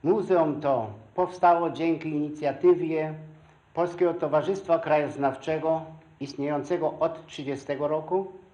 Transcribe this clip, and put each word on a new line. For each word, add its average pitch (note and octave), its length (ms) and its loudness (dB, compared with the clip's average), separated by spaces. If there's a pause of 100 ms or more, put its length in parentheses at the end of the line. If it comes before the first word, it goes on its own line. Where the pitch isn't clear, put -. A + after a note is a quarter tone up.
Muzeum E3+ 580 2
to B2+ 260 0 (280)
powstało E3+ 540 4
dzięki D#3 400 -2
inicjatywie D#3 1040 0 (600)
Polskiego E3+ 400 0
Towarzystwa E3 680 0
Krajoznawczego, D3+ 1000 0 (380)
istniejącego D3 800 -2
od D#3+ 280 -2
trzydziestego C#3+ 600 -6
roku D#3 440 -2 (220)